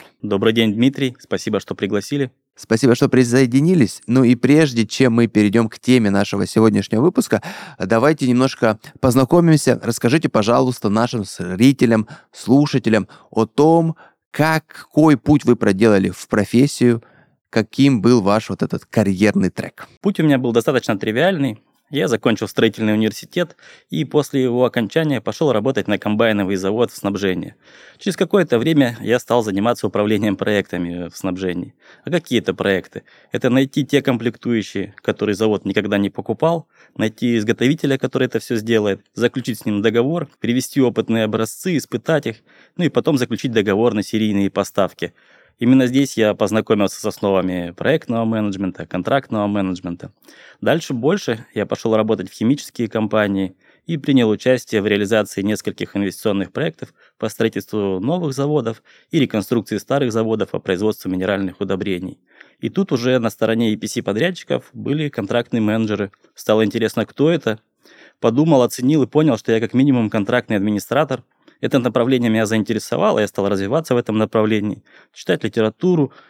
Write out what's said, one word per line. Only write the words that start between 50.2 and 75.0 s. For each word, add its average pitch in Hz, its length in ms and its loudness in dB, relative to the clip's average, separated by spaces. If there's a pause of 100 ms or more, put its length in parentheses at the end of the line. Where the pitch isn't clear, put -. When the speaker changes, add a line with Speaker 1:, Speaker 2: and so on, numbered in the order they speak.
Speaker 1:
Дальше 143 320 -2
больше 123 640 -4
я 104 100 -2
пошёл 110 300 -2
работать 107 340 -2
в - 40 -20
химические 120 540 -4
компании 104 680 -2 (320)
и 165 100 -4
принял 131 320 2
участие 110 540 0
в - 20 -2
реализации 104 560 0
нескольких 98 540 -6
инвестиционных 101 560 -4
проектов 160 420 -8 (240)
по 113 100 -6
строительству 104 720 -4
новых 147 340 -2
заводов 139 500 -4 (260)
и 170 100 0
реконструкции 110 600 -2
старых 135 320 -2
заводов 110 400 -2
по - 80 -6
производству 98 500 -4
минеральных 92 500 -4
удобрений. 92 600 -6 (400)
И 117 100 -6
тут 190 220 -4
уже 127 260 0
на 113 140 -2
стороне 113 420 0
E 104 40 -4
P 110 100 -8
C 113 160 -6
подрядчиков 127 680 -4
были 139 360 -4
контрактные 117 520 -4
менеджеры. 104 500 -2 (240)
Стало 110 300 2
интересно, 110 420 -2
кто 147 240 0
это. 117 260 -2 (640)
Подумал, 135 420 4
оценил 127 400 2
и 120 60 0
понял, 147 320 2
что - 120 -2
я 113 80 2
как 113 140 -4
минимум 123 380 2
контрактный 113 460 -2
администратор. 113 640 -2 (360)
Это 131 200 0
направление 127 500 0
меня 110 160 2
заинтересовало, 110 720 -2
я 107 100 2
стал 98 220 -2
развиваться 104 460 -2
в - 20 2
этом 110 220 -2
направлении, 107 640 0 (280)